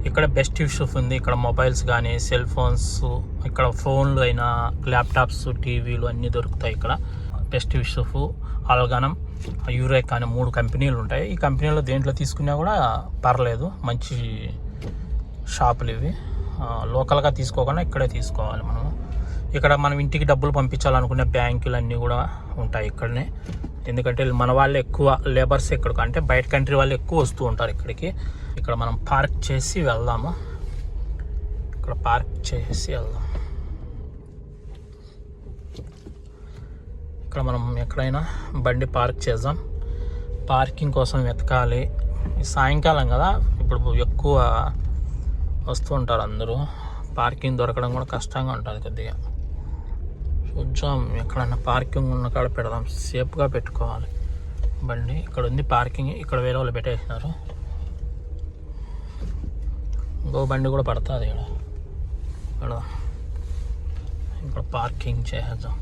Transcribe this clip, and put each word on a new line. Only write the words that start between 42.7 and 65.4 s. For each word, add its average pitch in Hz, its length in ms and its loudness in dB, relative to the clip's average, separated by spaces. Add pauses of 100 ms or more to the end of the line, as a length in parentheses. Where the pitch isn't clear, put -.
కదా, 165 160 6 (320)
ఇప్పుడు 120 320 4 (120)
ఎక్కువ 143 300 4 (1300)
వస్తూ - 240 0
ఉంటారు 120 340 2
అందరూ. 113 280 -2 (600)
పార్కింగ్ 123 400 0
దొరకడం 123 400 0
కూడా 131 80 -2 (100)
కష్టంగా 131 360 -2
ఉంటుంది 110 360 -4
కొద్దిగా. 113 280 -4 (1300)
చూద్దాం, 135 520 0 (220)
ఎక్కడైనా 120 340 0 (100)
పార్కింగ్ 127 460 0
ఉన్న 123 140 0
కాడ 123 200 0 (100)
పెడదాం. 113 280 -2 (240)
సేఫ్గా 127 380 0
పెట్టుకోవాలి 123 600 -2 (800)
బండి. 120 260 -2
ఇక్కడ 147 360 -2
ఉంది 135 140 2 (100)
పార్కింగ్, 123 360 2
ఇక్కడ - 360 -2
వేరే 127 120 0
వాళ్ళు 123 200 0
పెట్టేసినారు. 117 520 -4 (3000)
ఇంకో 135 140 0 (120)
బండి 135 180 2
కూడా 135 140 2
పడుతుంది 123 440 0
ఇక్కడ, - 160 -2 (1160)
పెడదాం. 117 260 -4 (1600)
ఇక్కడ 131 160 -4 (100)
పార్కింగ్ 120 560 -2
చేసేద్దాం 117 520 -4